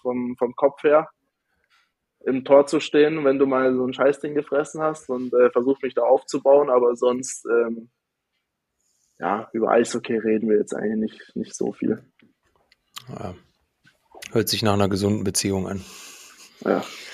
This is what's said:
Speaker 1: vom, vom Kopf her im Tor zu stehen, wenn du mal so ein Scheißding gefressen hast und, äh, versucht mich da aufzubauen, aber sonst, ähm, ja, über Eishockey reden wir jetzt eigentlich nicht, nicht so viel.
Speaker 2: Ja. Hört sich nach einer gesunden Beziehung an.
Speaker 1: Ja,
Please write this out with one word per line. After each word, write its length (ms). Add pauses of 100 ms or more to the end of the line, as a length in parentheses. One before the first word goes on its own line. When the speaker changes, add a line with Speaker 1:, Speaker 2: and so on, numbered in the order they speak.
Speaker 1:
vom, 340
vom 200
Kopf 260
her 260 (1160)
im 200
Tor 220
zu 140
stehen, 440
wenn 140
du 80
mal 260
so 140
ein 80
Scheißding 400
gefressen 480
hast 260
und, 240
äh, 180
versucht 340
mich 100
da 80
aufzubauen, 680
aber 260
sonst, 500
ähm, 420 (1300)
ja, 320
über 180
Eishockey 480
reden 320
wir 80
jetzt 160
eigentlich 380
nicht, 240
nicht 180
so 180
viel. 300 (1080)
Speaker 2:
Ja. 280 (960)
Hört 160
sich 160
nach 100
einer 140
gesunden 340
Beziehung 460
an. 160 (800)
Speaker 1:
Ja, 180 (320)